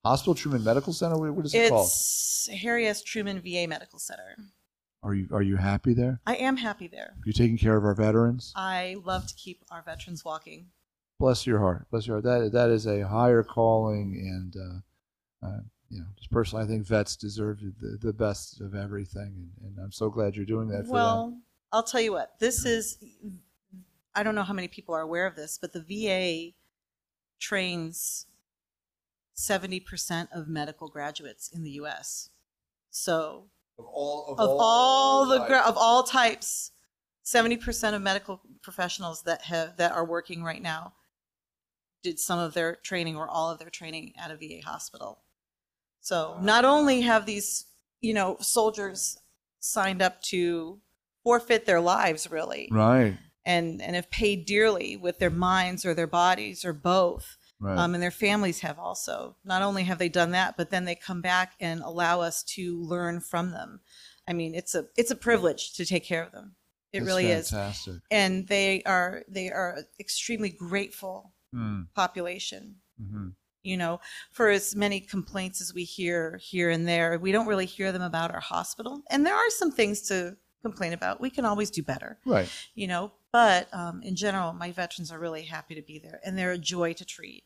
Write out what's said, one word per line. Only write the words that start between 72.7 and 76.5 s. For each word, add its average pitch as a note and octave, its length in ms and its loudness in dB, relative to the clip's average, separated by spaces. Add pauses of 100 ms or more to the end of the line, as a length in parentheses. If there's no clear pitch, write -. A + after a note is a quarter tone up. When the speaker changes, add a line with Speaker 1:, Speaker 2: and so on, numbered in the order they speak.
Speaker 1:
Mm-hmm. G2+ 260 -8 (360)
Speaker 2:
You F#3+ 140 -4
know, E3+ 220 -4 (320)
for A3 180 4
as G3+ 260 2
many G3+ 240 0
complaints F#3 640 -6
as F3 120 -10
we F3+ 100 -6
hear F3 580 -4
here F3 300 0